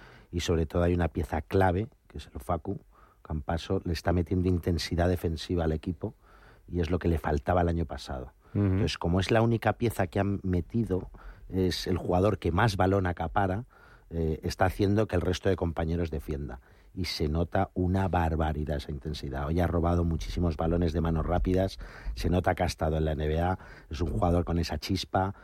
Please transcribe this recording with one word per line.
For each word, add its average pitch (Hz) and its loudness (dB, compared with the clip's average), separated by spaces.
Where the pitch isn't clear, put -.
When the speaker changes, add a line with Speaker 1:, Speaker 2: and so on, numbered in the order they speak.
Speaker 1:
y 85 -2
sobre 82 2
todo 87 0
hay 87 4
una 85 2
pieza 82 -2
clave, 95 2
que - -18
es - -14
el - -12
Facu 87 -4
Campaso, 82 -4
le 87 -2
está 85 0
metiendo 90 2
intensidad 85 0
defensiva 85 -2
al 80 0
equipo 90 -6
y 87 -4
es 82 0
lo 90 0
que 85 -2
le 85 4
faltaba 80 0
el 85 2
año 82 0
pasado. 69 -10
Speaker 2:
Ujú. 101 2
Speaker 1:
Entonces, 98 0
como 85 0
es 92 0
la 113 6
única 113 2
pieza 104 0
que 101 -2
han 101 0
metido, 92 -2
es 92 0
el 90 2
jugador 92 2
que 82 0
más 98 2
balón 95 4
acapara, 92 -2
eh, 80 -2
está - 0
haciendo 101 2
que - -2
el 87 0
resto 92 0
de 95 2
compañeros 85 -2
defienda. 71 -6
Y 95 -6
se - -2
nota 85 0
una 92 2
barbaridad 78 0
esa 71 -8
intensidad. 71 -6
Hoy 85 0
ha 85 4
robado 85 2
muchísimos 82 0
balones 85 2
de 85 0
manos 82 0
rápidas, 92 0
se - -2
nota 90 2
que 92 0
ha - 2
estado 80 0
en 78 2
la 78 0
N 73 -2
B 78 0
A, 90 0
es 78 -6
un 82 -2
jugador 87 2
con 85 -2
esa 82 -2
chispa, 95 -2